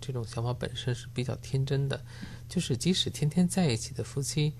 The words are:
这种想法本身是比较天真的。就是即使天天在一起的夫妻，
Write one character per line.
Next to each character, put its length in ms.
这 100
种 140
想 180
法 120
本 200
身 200
是 180
比 100
较 140
天 300
真 220
的。 120
就 100
是 160
即 200
使 160
天 180
天 180
在 240
一 60
起 160
的 100
夫 200
妻， 380